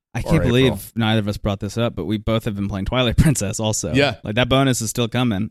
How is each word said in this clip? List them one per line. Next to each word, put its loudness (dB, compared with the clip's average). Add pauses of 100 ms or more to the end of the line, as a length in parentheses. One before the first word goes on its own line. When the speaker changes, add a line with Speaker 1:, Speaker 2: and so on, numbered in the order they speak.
(140)
Speaker 1:
I -6
Speaker 2:
or -4
Speaker 1:
can't 2
believe 4
Speaker 2:
April. -6 (160)
Speaker 1:
neither 2
of -2
us -2
brought -4
this -8
up, -2
but -6
we -2
both 0
have -4
been -4
playing -4
Twilight 0
<laughs> -4
Princess 2
also. -2
Speaker 2:
Yeah. 2
Speaker 1:
Like, -4
that 2
bonus 2
is -4
still -2
coming, -2